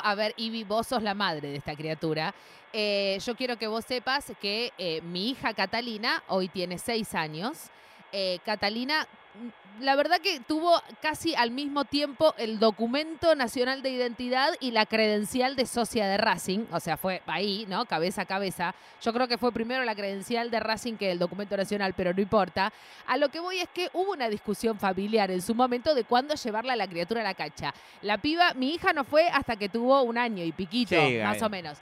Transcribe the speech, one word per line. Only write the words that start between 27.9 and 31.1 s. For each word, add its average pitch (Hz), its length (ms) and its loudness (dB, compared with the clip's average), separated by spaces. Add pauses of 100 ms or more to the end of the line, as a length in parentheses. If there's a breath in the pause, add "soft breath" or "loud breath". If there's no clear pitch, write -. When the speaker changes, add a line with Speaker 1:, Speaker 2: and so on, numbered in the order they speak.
Speaker 1:
La 208 160 0
piba, 330 360 4
mi 262 200 0
hija 359 180 2
no 294 120 0
fue 320 240 6
hasta 262 260 0
que 202 140 -4
tuvo 254 340 4
un 233 160 0
año 226 240 0
y 165 80 -2
piquito, 180 460 0
Speaker 2:
Sí, 135 260 6